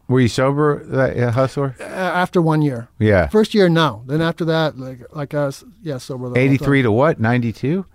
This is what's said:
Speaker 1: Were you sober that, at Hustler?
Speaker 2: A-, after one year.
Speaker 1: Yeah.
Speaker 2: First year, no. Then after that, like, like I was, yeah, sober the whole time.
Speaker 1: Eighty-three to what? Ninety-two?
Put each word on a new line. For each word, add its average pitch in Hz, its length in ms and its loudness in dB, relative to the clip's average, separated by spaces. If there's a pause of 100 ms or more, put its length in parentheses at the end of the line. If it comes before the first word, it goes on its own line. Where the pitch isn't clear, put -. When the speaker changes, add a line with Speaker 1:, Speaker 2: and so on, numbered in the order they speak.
Speaker 1:
Were 127 140 2
you 120 80 4
sober 143 560 0
that, 131 320 0
at 120 180 0
Hustler? 135 460 -2
Speaker 2:
A-, - 20 -14
after 180 580 -2
one 156 220 2
year. 123 240 -2 (140)
Speaker 1:
Yeah. 101 280 4
Speaker 2:
First 214 240 2
year, 196 160 4
no. 147 380 0
Then 151 160 -2
after 165 220 -4
that, 160 340 0
like, 131 220 -14 (120)
like 147 220 -8
I 147 120 -2
was, - 180 -10 (180)
yeah, 143 160 -8
sober 127 300 -10
the - 0 -
whole 123 80 -8
time. 127 80 0
Speaker 1:
Eighty-three 135 380 2
to 110 100 2
what? 139 260 2
Ninety-two? 123 680 -2 (100)